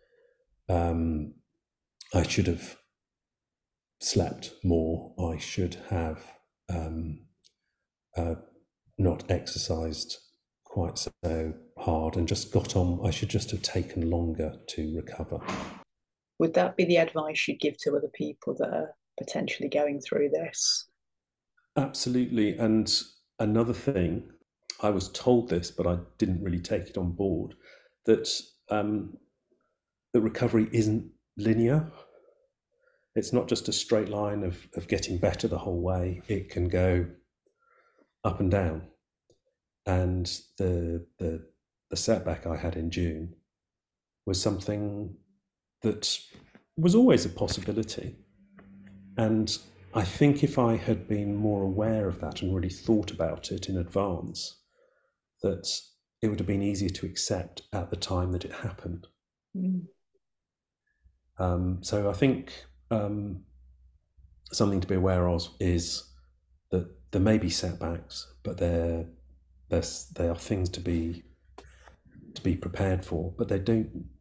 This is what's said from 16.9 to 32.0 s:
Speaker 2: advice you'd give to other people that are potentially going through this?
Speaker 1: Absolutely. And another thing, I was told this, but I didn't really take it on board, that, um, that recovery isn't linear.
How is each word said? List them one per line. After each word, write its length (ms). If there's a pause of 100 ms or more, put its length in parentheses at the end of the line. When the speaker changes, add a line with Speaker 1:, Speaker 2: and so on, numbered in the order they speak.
Speaker 2:
advice 500
you'd 120
give 200
to 160
other 180
people 460
that 100
are 260 (220)
potentially 520
going 320
through 280
this? 580 (880)
Speaker 1:
Absolutely. 840
And 340 (480)
another 340
thing, 560 (520)
I 100
was 180
told 400
this, 220
but 160
I 100 (220)
didn't 240
really 160
take 300
it 80
on 160
board, 420 (500)
that, 240 (400)
um, 480 (960)
that 80
recovery 500
isn't 380 (280)
linear. 540 (1200)